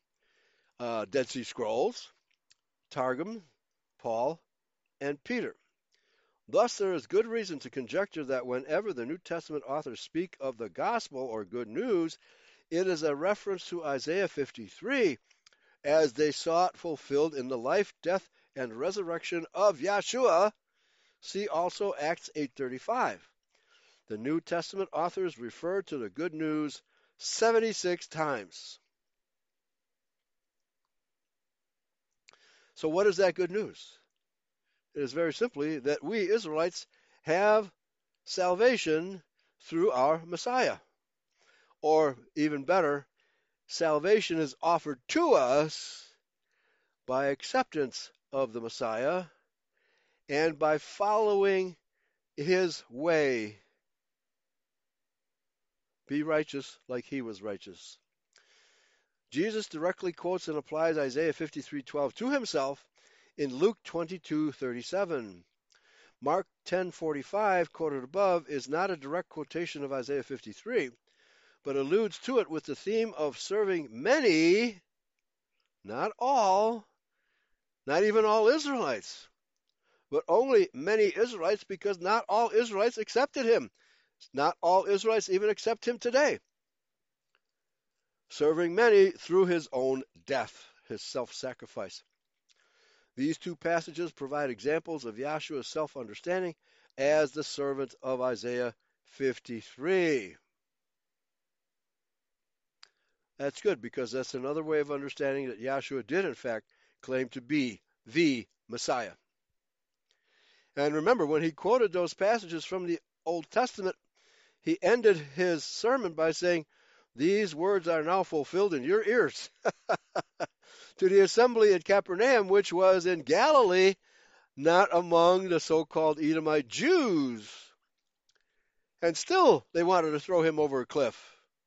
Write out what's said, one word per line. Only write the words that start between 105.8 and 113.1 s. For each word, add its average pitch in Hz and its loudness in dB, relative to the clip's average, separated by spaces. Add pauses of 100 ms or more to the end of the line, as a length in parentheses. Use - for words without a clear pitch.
did, 175 -2
in 147 -4
fact, 113 -6 (360)
claim 131 -2
to 135 -12
be 123 -2 (260)
the 131 0 (220)
Messiah. 117 -4 (1600)
And 147 0
remember, 170 2
when 151 2
he 165 0
quoted 208 0
those 175 -2
passages 190 -2
from 185 -6
the 170 -4 (260)